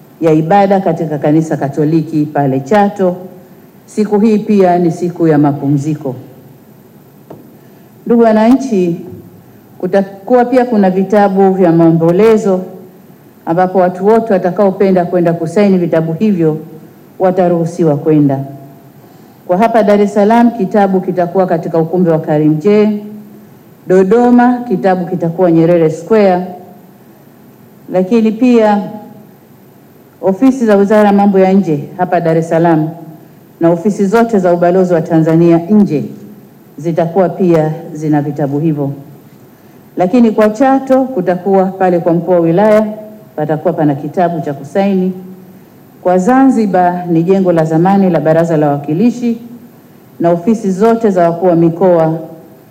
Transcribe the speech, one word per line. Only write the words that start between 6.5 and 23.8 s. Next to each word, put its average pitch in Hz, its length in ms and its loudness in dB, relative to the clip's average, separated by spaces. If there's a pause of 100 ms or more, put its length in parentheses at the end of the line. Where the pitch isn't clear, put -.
Ndugu 233 180 2
wananchi, 220 720 2 (840)
kutakuwa 202 680 0
pia 247 200 0
kuna 208 240 0
vitabu 190 640 2
vya 185 180 2
maombolezo 180 880 2 (840)
ambapo 185 340 0
watu 185 280 -2
wote 226 260 2
watakaopenda 185 720 0
kwenda 170 280 0
kusaini 190 440 0
vitabu 165 360 -2
hivyo 165 440 0 (600)
wataruhusiwa 175 800 0
kwenda. 143 420 0 (1080)
Kwa 180 100 0
hapa 226 260 2
Dar 208 180 2
es 202 120 -2
Salaam, 226 380 2
kitabu 190 500 0
kitakuwa 175 460 -2
katika 165 300 -4
ukumbi 165 320 0
wa 156 100 2
Karimjee. 156 720 2 (1000)